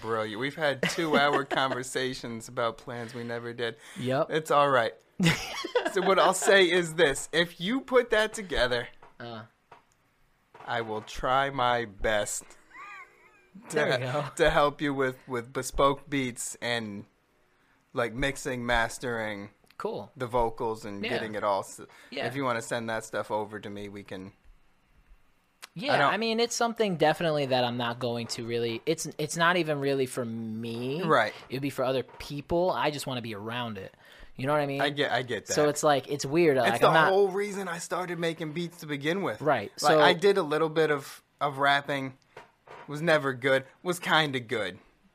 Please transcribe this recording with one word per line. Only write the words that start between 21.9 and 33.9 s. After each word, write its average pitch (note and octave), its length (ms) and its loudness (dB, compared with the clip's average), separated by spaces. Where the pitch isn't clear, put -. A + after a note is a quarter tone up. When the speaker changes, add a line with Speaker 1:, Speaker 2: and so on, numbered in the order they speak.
Speaker 2:
Yeah. C3+ 160 -6
Speaker 1:
if A#2+ 80 -6
you C#3 100 -4
wanna A#2 180 0
send A2+ 280 -4
that A2+ 140 -4
stuff - 260 -6
over G#2+ 300 -4
to G#2 100 -12
me, G2+ 180 -10
we G2+ 140 -12
can. F#2+ 300 -12
Speaker 2:
Yeah, C4 200 -2
Speaker 1:
I - 40 4
don't C#3+ 160 4
Speaker 2:
I - 20 0
mean, A3+ 240 0
it's A#3+ 160 0
something A3 400 0
definitely D3+ 500 2
that B2+ 160 2
I'm A#2+ 140 0
not A#2+ 240 -4
going A#2+ 280 -4
to B2 160 -8
really, A#2 420 -2
it's, D#3+ 200 -2
it's D3+ 180 -4
not E3+ 200 4
even D#3 220 0
really C#3 280 0
for B2+ 180 -4
me. A#2 800 -6
Speaker 1:
Right. C3 300 4
Speaker 2:
It - 60 -8
would C3 80 -4
be C#3+ 80 -2
for C3 140 -2
other C3 180 0
people. E3+ 680 -2
I C3 180 0
just C#3+ 160 -6
wanna B2+ 160 -6
be A2 140 -8
around A2+ 420 -6
it. F#2+ 160 -12